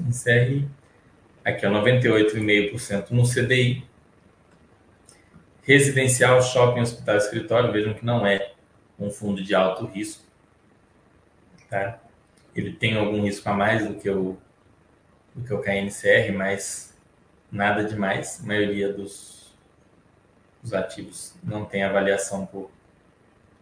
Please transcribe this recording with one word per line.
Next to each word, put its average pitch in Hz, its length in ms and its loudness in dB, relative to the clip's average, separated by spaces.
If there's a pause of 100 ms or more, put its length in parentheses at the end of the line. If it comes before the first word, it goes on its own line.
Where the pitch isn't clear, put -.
no 120 80 0
C - 180 -2
R 123 280 4
I. 143 100 -2 (760)
Aqui, - 220 -2
ó, 101 40 2
noventa 120 380 4
e - 20 4
oito 107 280 4
e - 20 -2
meio 104 320 2
por 120 80 -10
cento 101 340 -6
no 120 120 4
C 123 200 0
D 127 160 2
I. 123 240 0 (1800)
Residencial, 131 800 6
shopping, 123 380 4
hospital, 110 380 0
escritório, 113 560 0
vejam 107 200 0
que 113 120 -10
não 117 200 0
é 98 280 0 (440)
um 101 120 -6
fundo 101 340 -6
de 98 120 -4
alto 92 320 0
risco, - 360 -10 (1500)
tá? 98 300 -4 (560)
Ele - 160 -6
tem 113 240 -2
algum 104 280 0
risco 101 260 -4
a 101 40 0
mais 104 340 0
do 98 80 -8
que - 120 -6
o, 95 300 -2 (960)
do 120 100 -12
que - 80 -8
o 98 80 -2
K 98 160 -4
N 101 160 -2
C - 160 -4
R, 104 240 4
mas 95 640 -6 (560)
nada 104 320 0
demais. 104 580 -4
A - 40 -12
maioria 101 480 -2
dos, - 600 -16 (1080)
dos 117 100 -12
ativos - 720 -8
não 104 220 -8
tem 98 180 -4
avaliação 98 640 0
por 196 240 -12 (920)